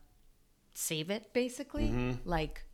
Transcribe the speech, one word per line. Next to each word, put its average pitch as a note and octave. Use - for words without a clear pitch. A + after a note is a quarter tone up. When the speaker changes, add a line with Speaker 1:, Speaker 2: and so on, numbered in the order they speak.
Speaker 1:
save D#3
it," G#3+
basically. B3+
Speaker 2:
Mm-hmm. B2
Speaker 1:
Like, D#3+